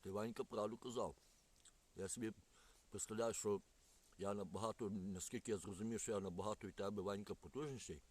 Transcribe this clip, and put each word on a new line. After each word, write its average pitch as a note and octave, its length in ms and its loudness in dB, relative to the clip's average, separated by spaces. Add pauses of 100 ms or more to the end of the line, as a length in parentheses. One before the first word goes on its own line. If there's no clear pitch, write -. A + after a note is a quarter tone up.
Ти, F#2+ 100 -6
Ванька, A2 320 0
правду A2 340 2
казав. A2+ 380 0 (800)
Я F#2 140 -2
собі A2 240 0 (560)
представляю, A2 440 2
що G2+ 280 4 (560)
я G2 160 2
набагато, G2+ 560 0
наскільки G2 640 -2
я G#2 60 4
зрозумів, G2+ 440 -2
що A#2 100 -2
я G2+ 80 4
набагато G2 480 0
від F2+ 80 -6
тебе, G#2 260 0
Ванька, G2 340 0
потужніший. A#2+ 760 -4